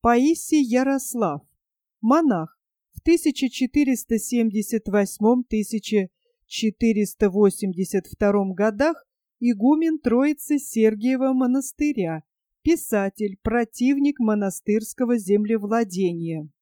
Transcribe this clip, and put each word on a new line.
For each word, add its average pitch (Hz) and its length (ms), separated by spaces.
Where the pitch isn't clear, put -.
Паисий 285 600
Ярослав, 247 800
монах, 233 580
в - 80
тысяча 320 480
четыреста 254 680
семьдесят 220 680
восьмом, 208 560
тысяча 208 640
четыреста 214 840
восемьдесят 190 800
втором 202 480
годах 220 520
игумен 285 600
Троицы 285 600
Сергиева 247 760
монастыря, 254 880
писатель, 208 800
противник 262 760
монастырского 220 1000
землевладения. 190 1300